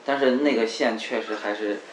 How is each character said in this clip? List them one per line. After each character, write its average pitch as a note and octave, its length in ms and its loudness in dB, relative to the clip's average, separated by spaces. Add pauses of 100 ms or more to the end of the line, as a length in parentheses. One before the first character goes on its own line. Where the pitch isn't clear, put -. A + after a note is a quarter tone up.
但 C#3 140 0
是 C3+ 180 6
那 C#3+ 180 2
个 A2+ 120 2
线 A2+ 300 0
确 A2+ 240 -4
实 A2 140 -6
还 G#2 200 -4
是 G#2 260 -4 (120)